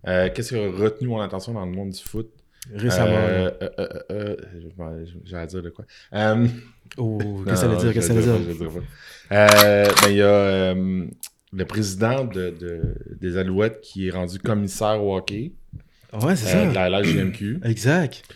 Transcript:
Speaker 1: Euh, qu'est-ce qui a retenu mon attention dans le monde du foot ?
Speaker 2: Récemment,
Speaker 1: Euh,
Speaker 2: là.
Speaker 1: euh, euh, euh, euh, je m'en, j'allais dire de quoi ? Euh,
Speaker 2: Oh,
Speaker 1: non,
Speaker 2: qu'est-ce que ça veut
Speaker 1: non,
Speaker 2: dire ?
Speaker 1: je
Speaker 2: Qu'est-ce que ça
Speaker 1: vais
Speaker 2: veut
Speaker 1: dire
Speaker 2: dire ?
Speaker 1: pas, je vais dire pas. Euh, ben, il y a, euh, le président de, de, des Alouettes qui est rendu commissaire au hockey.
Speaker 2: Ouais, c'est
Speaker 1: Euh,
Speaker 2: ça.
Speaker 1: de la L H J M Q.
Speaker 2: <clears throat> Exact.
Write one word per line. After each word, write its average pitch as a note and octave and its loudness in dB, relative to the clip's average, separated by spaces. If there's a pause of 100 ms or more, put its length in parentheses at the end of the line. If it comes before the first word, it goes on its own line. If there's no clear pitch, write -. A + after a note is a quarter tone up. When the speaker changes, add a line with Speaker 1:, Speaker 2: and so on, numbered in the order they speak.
(120)
Speaker 1:
Euh, F#2 2
qu'est-ce A#2 -8
qui B2 -8
a G2+ -4
retenu G#2+ -2
mon A2 -4
attention G2 -8
dans G#2 -8
le F2+ -8
monde G2 -8
du F#2+ -14
foot ? A2 -8 (460)
Speaker 2:
Récemment, F#2 0
Speaker 1:
Euh, F2+ 2
Speaker 2:
là. - -12
Speaker 1:
euh, F#2 -8
euh, G2 -6
euh, - -14
euh, G#2 -6 (200)
je E2+ -16
m'en, D#2+ -12 (340)
j'allais F2 -10
dire F2+ -10
de E2+ -10
quoi ? - -18 (280)
Euh, G#2+ 2 (500)
Speaker 2:
Oh, A2 -4
Speaker 1:
non, G2+ -6
Speaker 2:
qu'est-ce G2 0
que - 2
ça G#2 2
veut A2 4
Speaker 1:
non, - 0
Speaker 2:
dire ? A#2 2
Speaker 1:
je G#2+ 0
Speaker 2:
Qu'est-ce A2+ 0
que A#2+ 2
ça A2+ 4
Speaker 1:
vais - -
Speaker 2:
veut A2+ 2
Speaker 1:
dire A#2 4
Speaker 2:
dire ? E2+ -4
Speaker 1:
pas, E2+ -6
je D#2+ -10
vais D#2+ -6
dire E2+ -10 (480)
pas. G2 -2
Euh, G#2 8 (160)
ben, G#2 4
il G2+ 2
y G2+ 6
a, - 6
euh, F#2+ 2 (480)
le F#2 -4
président G#2+ -2
de, F#2+ -6 (100)
de, E2+ -6 (260)
des F2+ -4
Alouettes F#2+ 0
qui F#2+ -8
est F2+ -4
rendu F2+ -6
commissaire G#2 -2
au G2 0
hockey. G#2 -6 (600)
Speaker 2:
Ouais, C3 2
c'est F#2+ 0
Speaker 1:
Euh, - 6
Speaker 2:
ça. F#2 4
Speaker 1:
de - 0
la F#2 2
L F#2 2
H G2+ 2
J - 2
M F#2+ 0
Q. G#2+ -6
Speaker 2:
<clears throat> - -8
Exact. B2+ 0 (120)